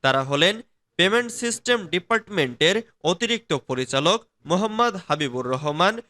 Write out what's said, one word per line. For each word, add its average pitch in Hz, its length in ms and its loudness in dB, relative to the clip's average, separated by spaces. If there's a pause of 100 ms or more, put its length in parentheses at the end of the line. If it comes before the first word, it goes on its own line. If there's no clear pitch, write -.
তারা 135 220 2
হলেন 143 320 2 (440)
পেমেন্ট 226 340 2
সিস্টেম 240 540 -2
ডিপার্টমেন্টের 175 880 0 (280)
অতিরিক্ত 214 460 -2 (160)
পরিচালক 135 520 0 (280)
মোহাম্মদ 214 500 0
হাবিবুর 139 520 -4
রহমান 151 460 0 (160)